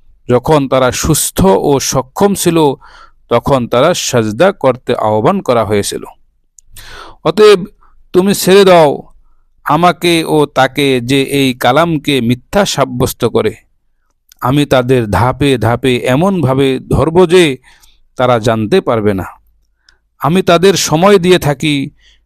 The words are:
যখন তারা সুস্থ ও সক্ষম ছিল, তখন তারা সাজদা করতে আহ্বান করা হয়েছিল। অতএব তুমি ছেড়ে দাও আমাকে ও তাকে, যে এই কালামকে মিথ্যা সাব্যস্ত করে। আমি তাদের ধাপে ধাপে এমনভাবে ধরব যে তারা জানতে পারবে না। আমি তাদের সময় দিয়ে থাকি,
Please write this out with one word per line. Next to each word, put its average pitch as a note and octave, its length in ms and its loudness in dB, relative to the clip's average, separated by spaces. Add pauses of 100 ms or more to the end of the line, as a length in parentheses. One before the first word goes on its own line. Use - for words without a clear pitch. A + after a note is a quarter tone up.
(300)
যখন D3+ 380 0
তারা B2+ 240 0
সুস্থ - 520 -2
ও F3+ 360 2
সক্ষম - 540 -2
ছিল, E3 240 -2 (720)
তখন A#2+ 400 0
তারা D3 260 0
সাজদা A#2 580 -2
করতে B2+ 440 -2
আহ্বান A2 460 -2
করা A#2+ 220 0
হয়েছিল। G2+ 400 -4 (1200)
অতএব G3 400 4 (480)
তুমি F#3 220 0
ছেড়ে G3 300 2
দাও E3+ 380 4 (600)
আমাকে E3+ 600 0
ও D3 220 0
তাকে, C3 540 -2
যে C3+ 220 0
এই C3+ 320 -2
কালামকে C#3+ 680 -2
মিথ্যা B2 440 -2
সাব্যস্ত C3 600 -4
করে। A2 300 -2 (840)
আমি C#3 260 0
তাদের B2 440 0
ধাপে B2+ 480 0
ধাপে A#2+ 380 -2
এমনভাবে C3+ 840 0
ধরব E3 480 0
যে E3 320 2 (580)
তারা B2 220 0
জানতে A2 420 0
পারবে G#2+ 340 -2
না। F#2+ 100 -6 (920)
আমি F3 240 0
তাদের F3+ 320 4
সময় F#3 440 2
দিয়ে F3+ 200 2
থাকি, C#3+ 520 -4 (360)